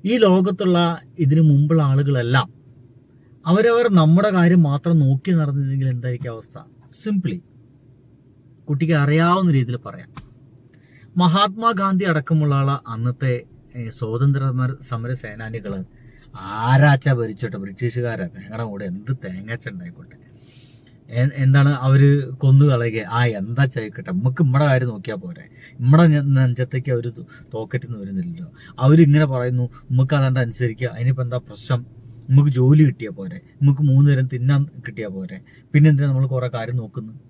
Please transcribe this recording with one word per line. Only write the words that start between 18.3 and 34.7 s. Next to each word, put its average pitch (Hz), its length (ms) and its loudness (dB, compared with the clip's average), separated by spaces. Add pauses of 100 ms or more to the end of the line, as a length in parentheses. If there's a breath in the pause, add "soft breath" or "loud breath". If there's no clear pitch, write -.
കൂടെ 101 220 -10
എന്ത് 107 400 -8
തേങ്ങാച്ച 107 440 -12
ഉണ്ടായിക്കോട്ടെ, 87 480 -18 (920 loud breath)
എ-, 127 260 -2
എന്താണ് 139 340 4
അവര് 135 600 4
കൊന്നു 135 360 4
കളയുക, 117 440 0
ആ 117 160 0
എന്താ 117 400 -2
ചെയ്യട്ടെ, 107 460 -8
നമുക്ക് 127 320 -2
നമ്മുടെ 139 220 2
കാര്യം 127 220 2
നോക്കിയാ 107 280 -8
പോരെ, 87 340 -16 (320 loud breath)
നമ്മുടെ 156 260 6
നെ-, 143 300 2
നെഞ്ചത്തേക്ക് 127 540 -2
അവര് 120 260 -4
തോ-, - 80 -16 (280 loud breath)
തോക്കറ്റിന്ന് 117 440 -8
വരുന്നില്ലല്ലോ, 90 540 -10 (280 loud breath)
അവരിങ്ങനെ 151 460 6
പറയുന്നു, 123 440 -2 (220 loud breath)
നമുക്ക് 131 240 0
അതാണ്ട് 131 240 0
അനുസരിക്കുക, 117 480 -4
അതിനിപ്പോ 123 360 -4
എന്താ 123 140 -6
പ്രശ്നം, 123 480 -8 (440)
നമുക്ക് 143 200 4
ജോലി 135 340 4
കിട്ടിയാ 117 280 -2
പോരെ, 92 300 -14 (200 soft breath)
നമുക്ക് 139 200 2
മൂന്ന് 143 280 4
നേരം 131 180 0
തിന്നാൻ 139 400 -2 (200)